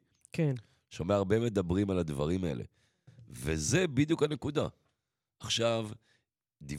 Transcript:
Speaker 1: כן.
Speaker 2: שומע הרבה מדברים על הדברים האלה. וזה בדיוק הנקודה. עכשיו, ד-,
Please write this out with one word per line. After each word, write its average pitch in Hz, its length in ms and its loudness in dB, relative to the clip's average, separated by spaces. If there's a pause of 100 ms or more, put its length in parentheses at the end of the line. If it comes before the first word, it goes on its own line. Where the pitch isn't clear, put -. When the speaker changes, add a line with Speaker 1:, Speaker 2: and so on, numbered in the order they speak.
(320)
Speaker 1:
כן. 151 220 0 (360)
Speaker 2:
שומע 92 260 0
הרבה 101 240 4
מדברים 101 500 2
על 92 100 2
הדברים 80 440 0
האלה. 67 200 -4 (680)
וזה 78 580 0
בדיוק 147 360 2
הנקודה. 147 440 -2 (720)
עכשיו, 113 500 0 (720)
ד-, 71 180 -10